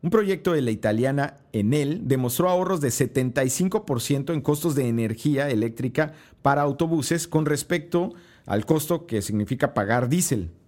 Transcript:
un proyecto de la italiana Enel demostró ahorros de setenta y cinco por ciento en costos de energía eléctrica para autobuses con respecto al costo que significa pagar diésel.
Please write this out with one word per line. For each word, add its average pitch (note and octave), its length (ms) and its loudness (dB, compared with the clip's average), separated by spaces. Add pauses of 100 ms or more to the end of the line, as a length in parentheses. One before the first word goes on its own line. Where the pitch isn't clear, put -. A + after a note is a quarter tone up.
un E3 60 -2
proyecto F#3+ 440 2
de D3+ 100 2
la A#2 80 0
italiana A#2 680 0 (140)
Enel C#3 520 0
demostró B2+ 440 0
ahorros F#3 320 2
de C3+ 100 0
setenta B2+ 540 0
y C3 60 0
cinco F#3+ 340 -2
por B2 160 -2
ciento C#3 320 -2
en D#3 80 -2
costos D3+ 340 0
de C3 140 2
energía A#2 640 0
eléctrica B2 640 -2 (260)
para C#3+ 220 4
autobuses D#3+ 680 0
con D#3 160 2
respecto E3+ 680 -2 (320)
al G#2 180 0
costo D#3 420 0
que A2 140 -2
significa G#2 540 -2
pagar A#2 340 2
diésel. B2 440 0 (160)